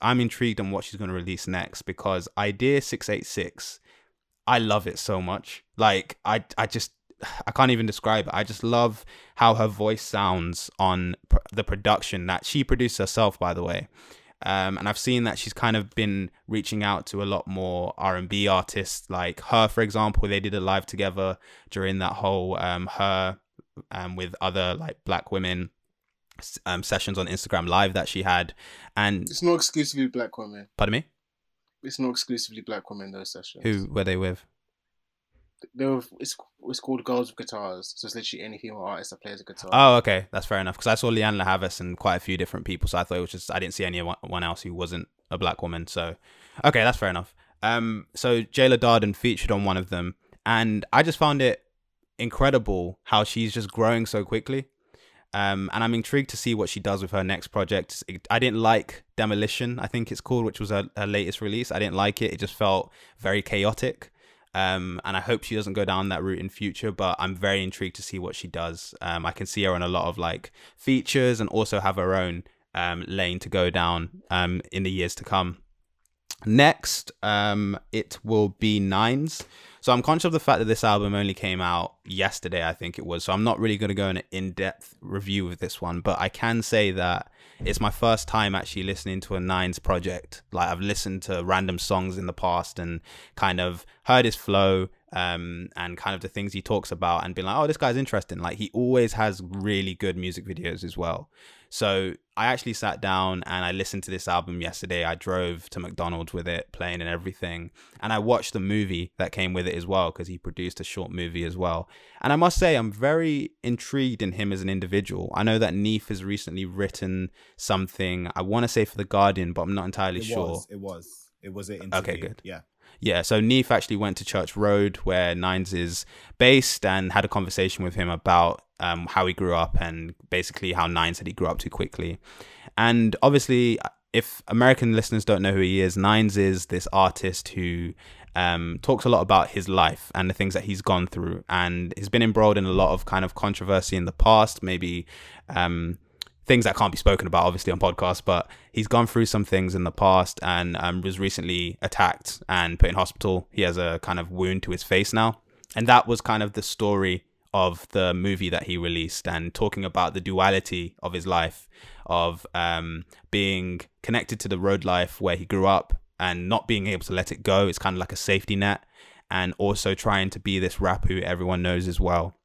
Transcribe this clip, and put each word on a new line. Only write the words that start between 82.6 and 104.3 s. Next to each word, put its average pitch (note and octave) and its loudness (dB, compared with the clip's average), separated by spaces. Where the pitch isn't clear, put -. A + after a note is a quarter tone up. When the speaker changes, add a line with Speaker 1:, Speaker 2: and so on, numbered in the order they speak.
Speaker 1:
I E2 0
think F2 -10
it - -12
was. E2+ -6
So G2 0
I'm G2+ 2
not A2+ 2
really G#2+ 0
gonna G2+ -2
go G2 0
in F#2 -2
an - -8
in-depth F#2+ -6
review G2 -4
of F2 -8
this - -8
one, F2 -4
but F2+ 0
I F#2+ 0
can A2+ -2
say G#2+ 2
that F2+ -2
it's - -2
my G#2 2
first A2+ 2
time G#2 0
actually F#2 -6
listening F#2+ -4
to G2 -6
a F#2 -4
Nines F#2 -2
project. F2+ -4
Like, F2 0
I've F2 -4
listened G2 -4
to F2 -4
random F#2 2
songs F#2 -2
in F#2+ -8
the F2+ -8
past F2 -2
and E2+ -6
kind F#2 0
of F2 -4
heard B2+ 8
his A2 2
flow, F#2+ 2
um, F2 -6
and F2 -8
kind G2 -6
of F#2 -8
the A2+ -10
things G2+ -6
he F#2+ -6
talks G#2 -2
about E2+ 0
and F2+ -8
been F#2 -6
like, G2 -2
"Oh, D3+ 2
this D#3 0
guy's B2+ 0
interesting." A2 -4
Like, E2+ -6
he G#2 -8
always B2 2
has G#2+ -2
really G2 -2
good F#2 -2
music F2+ -8
videos F2 -8
as F2 -10
well. E2+ -6
So F#2+ 0
I A2 2
actually B2 -2
sat G#2 -4
down F#2+ 0
and F2+ -4
I F2+ -2
listened F#2+ -6
to - -14
this F#2 -8
album F2 -2